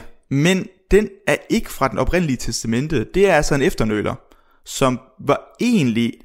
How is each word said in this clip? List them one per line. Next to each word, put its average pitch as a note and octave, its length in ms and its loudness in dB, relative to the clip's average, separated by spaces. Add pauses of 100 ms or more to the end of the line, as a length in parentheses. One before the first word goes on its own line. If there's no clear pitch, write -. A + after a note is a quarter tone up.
(300)
Men E3+ 380 2 (240)
den G#3 180 4 (180)
er D3 80 2 (140)
ikke - 220 -2
fra - 160 -2
den - 100 -6
oprindelige D3 400 0
testamente. A#2 680 -4 (100)
Det G3 160 4
er E3+ 60 4
altså D3+ 200 2
en C3+ 60 0
efternøler, A2 540 0 (500)
som B2+ 340 0 (200)
var - 400 -2
egentlig C3 540 2 (120)